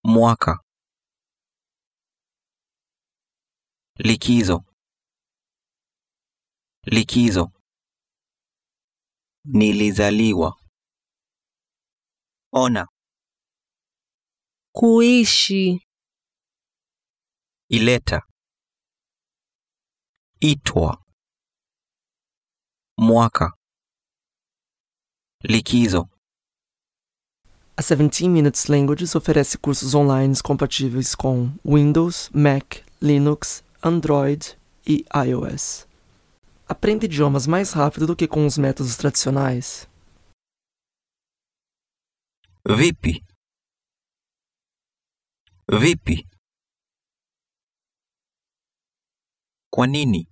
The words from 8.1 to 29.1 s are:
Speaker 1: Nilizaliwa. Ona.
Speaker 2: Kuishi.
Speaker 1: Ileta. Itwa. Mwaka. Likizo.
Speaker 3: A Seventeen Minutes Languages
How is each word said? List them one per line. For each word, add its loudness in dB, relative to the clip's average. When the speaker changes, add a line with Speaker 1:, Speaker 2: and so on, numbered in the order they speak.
Speaker 1:
Nilizaliwa. 0
Ona. 0
Speaker 2:
Kuishi. 2
Speaker 1:
Ileta. 0
Itwa. -2
Mwaka. 2
Likizo. 0
Speaker 3:
A -8
Seventeen 2
Minutes 2
Languages 0